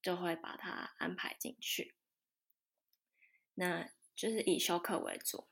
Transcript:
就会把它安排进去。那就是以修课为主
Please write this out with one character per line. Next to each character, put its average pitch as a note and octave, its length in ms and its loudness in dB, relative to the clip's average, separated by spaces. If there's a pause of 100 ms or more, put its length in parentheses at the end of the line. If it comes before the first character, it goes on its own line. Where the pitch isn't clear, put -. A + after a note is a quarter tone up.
就 F3+ 140 2
会 F3 200 0
把 - 220 -8
它 - 400 -6
安 F3 180 0
排 - 220 -4
进 - 220 -8
去。 - 360 -4 (1600)
那 F3+ 380 0 (240)
就 - 140 0
是 A3 120 2
以 F#3 160 6
修 F3 220 4
课 F3 200 2
为 - 240 -2
主 - 280 -4